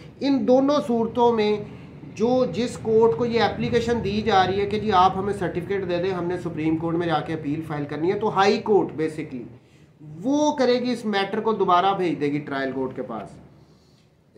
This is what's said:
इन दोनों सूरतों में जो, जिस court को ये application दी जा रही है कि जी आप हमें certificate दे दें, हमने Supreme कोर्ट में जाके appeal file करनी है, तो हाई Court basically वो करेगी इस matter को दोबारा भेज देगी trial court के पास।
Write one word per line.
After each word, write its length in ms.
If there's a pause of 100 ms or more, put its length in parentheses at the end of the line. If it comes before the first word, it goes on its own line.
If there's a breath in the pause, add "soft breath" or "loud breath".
(240 loud breath)
इन 220
दोनों 360
सूरतों 500
में 340 (520 loud breath)
जो, 280
जिस 320
court 400
को 80
ये 200
application 560
दी 200
जा 220
रही 160
है 60
कि 140
जी 100
आप 260
हमें 180
certificate 500
दे 140
दें, 140
हमने 260
Supreme 380
कोर्ट 220
में 100
जाके 260
appeal 280
file 240
करनी 240
है, 100
तो 80
हाई 300
Court 320
basically 520 (640 soft breath)
वो 480
करेगी 400
इस 140
matter 340
को 140
दोबारा 400
भेज 240
देगी 220
trial 320
court 240
के 60
पास। 360 (1000 soft breath)